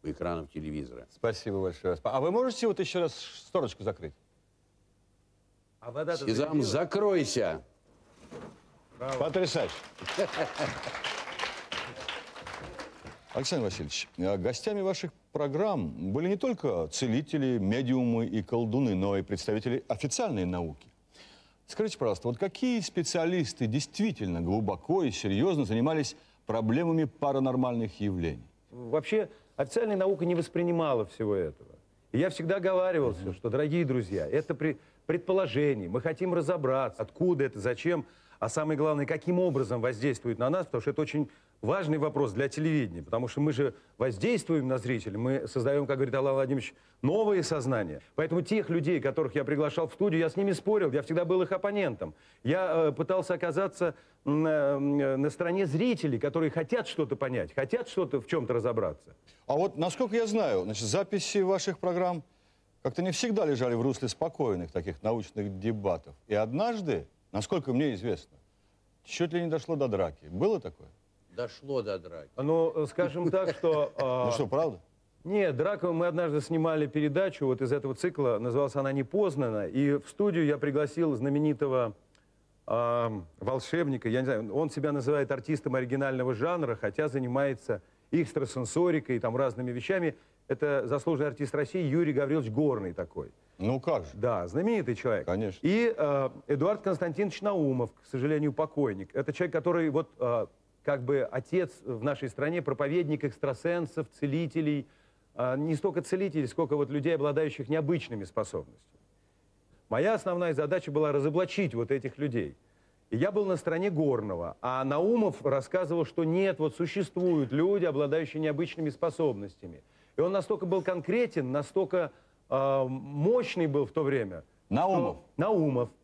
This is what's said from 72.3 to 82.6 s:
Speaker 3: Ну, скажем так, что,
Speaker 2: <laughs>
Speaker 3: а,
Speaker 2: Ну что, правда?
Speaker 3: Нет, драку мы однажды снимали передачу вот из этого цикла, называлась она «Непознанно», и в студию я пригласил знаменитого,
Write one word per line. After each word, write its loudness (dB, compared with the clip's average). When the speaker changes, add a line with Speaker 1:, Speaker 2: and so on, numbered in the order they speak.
Speaker 3:
Ну, 2
скажем -2
так, 0
что, 2
Speaker 2:
<laughs> -8
Speaker 3:
а, 2
Speaker 2:
Ну 2
что, 0
правда? 0
Speaker 3:
Нет, 2
драку 0
мы 2
однажды 0
снимали 2
передачу 0
вот 2
из 2
этого 0
цикла, 0
называлась 0
она 0
«Непознанно», 0
и 2
в -8
студию 2
я 4
пригласил 0
знаменитого, 2